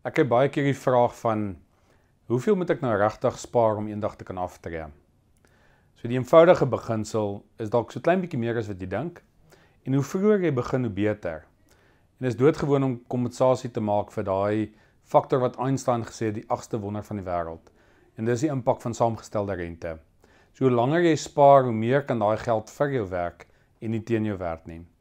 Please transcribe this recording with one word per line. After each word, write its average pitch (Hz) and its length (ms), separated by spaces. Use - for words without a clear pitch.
Ek - 160
kry 160 80
baie 127 240
keer 143 160
die 139 120
vraag 120 440
van, 107 360
"Hoeveel 131 300
moet 180 140
ek 147 100
nou 117 160
regtig 107 420
spaar 113 380
om 107 100
eendag 104 300
te - 80
kan 95 140
aftree?" 85 480
So - 140
die 120 80
eenvoudige 160 500
beginsel 107 800
is 110 100
dalk 113 240
so 123 80
klein 175 220
bietjie 165 160
meer 117 180
as 110 120
wat 98 120
jy 92 80
dink, 127 340
en 131 80
hoe 139 100
vroeër 196 420
jy 175 100
begin, 123 300
hoe 110 80
beter. 95 520
En 127 60
dit 127 40
is 113 80
doodgewoon 143 480
om 127 240
kompensasie 123 640
te 120 100
maak 104 320
vir 107 120
daai 104 480
faktor 143 360
wat 123 180
Einstein 123 460
gesê - 220
het, 107 80
die 110 140
agste 120 320
wonder 101 220
van 107 140
die 92 100
wêreld. 85 440
En 110 80
dis 117 160
die 156 100
impak 135 300
van 113 140
saamgestelde 107 600
rente. 85 440
So 131 100
hoe 131 80
langer 127 280
jy 170 160
spaar, 139 480
hoe 123 80
meer 117 300
kan 135 160
daai 107 200
geld 110 320
vir 147 220
jou 113 160
werk 87 380
en 113 80
nie 110 120
teen 110 220
jou 104 140
werk 82 280
nie. 82 140